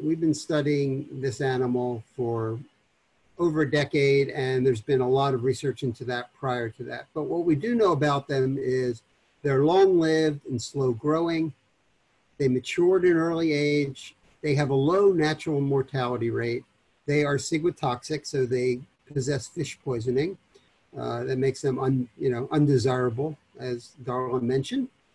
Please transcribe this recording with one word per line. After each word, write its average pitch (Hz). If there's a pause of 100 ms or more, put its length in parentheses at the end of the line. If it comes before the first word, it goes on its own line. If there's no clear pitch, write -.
We've 160
been 160
studying 143
this 131
animal 123 (100)
for 113 (800)
over 160
a 135
decade, 139
and 131
there's 123
been 135
a 127
lot 135
of 117
research 131
into 123
that 123
prior 123
to 120
that. 123
But 151
what 165
we 170
do 220
know 214
about 147
them 135
is 127 (400)
they're 139
long-lived 160
and 127
slow-growing. 151 (840)
They 139
matured 175
in 175
early 165
age. 147 (280)
They 147
have 139
a 139
low 185
natural 156
mortality 131
rate. 117 (420)
They 147
are 143
ciguatoxic, 151
so 131
they 123 (320)
possess 139
fish -
poisoning. 131 (580)
Uh, 120
that 131
makes 131
them 131
un-, 131
you 139
know, 139
undesirable, 131 (220)
as 123 (140)
Darla 123
mentioned. 135 (260)